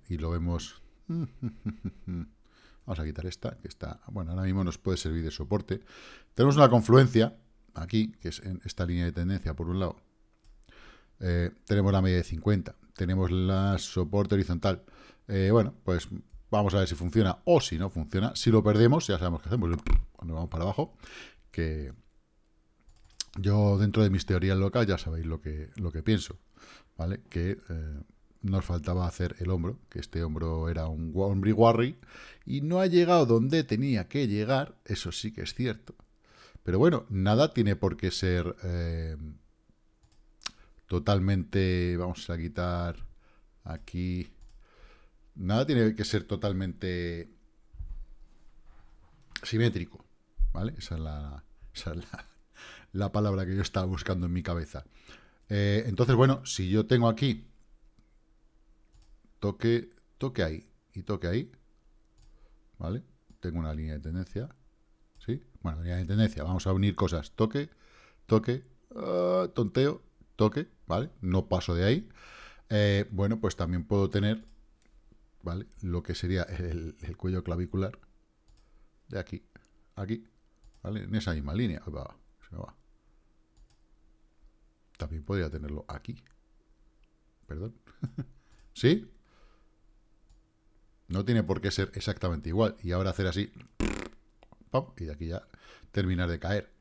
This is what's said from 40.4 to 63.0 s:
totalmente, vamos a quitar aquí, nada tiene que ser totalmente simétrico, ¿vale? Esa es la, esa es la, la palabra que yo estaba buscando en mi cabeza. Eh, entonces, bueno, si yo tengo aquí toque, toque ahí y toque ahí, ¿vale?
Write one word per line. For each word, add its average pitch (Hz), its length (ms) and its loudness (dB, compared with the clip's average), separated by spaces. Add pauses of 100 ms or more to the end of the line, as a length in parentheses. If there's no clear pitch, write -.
totalmente, 92 1120 2
vamos 90 320 -6
a 85 80 -4
quitar 87 720 -4 (580)
aquí, 90 680 -6 (1040)
nada 107 320 0
tiene 117 280 4
que 107 100 -4
ser 101 200 -2
totalmente 90 1080 -4 (2000)
simétrico, 110 600 -2 (480)
¿vale? 95 240 -2
Esa - 200 -8
es 78 40 -6
la, 73 440 -8 (300)
esa - 180 -10
es 80 40 -8
la, - 320 -14 (640)
la 98 180 -2
palabra 101 360 0
que 92 100 -2
yo 101 60 0
estaba 95 240 -2
buscando 92 400 -2
en 85 60 -2
mi 87 100 -2
cabeza. 80 420 -6 (640)
Eh, 101 380 2
entonces, 123 280 4
bueno, 131 300 6
si 95 240 -4
yo 107 180 4
tengo 120 220 6
aquí 113 380 0 (1900)
toque, 113 500 -2 (260)
toque 127 260 -4
ahí 80 240 -6 (280)
y 95 80 -10
toque 92 240 -6
ahí, 113 260 -4 (1300)
¿vale? 92 240 -6 (380)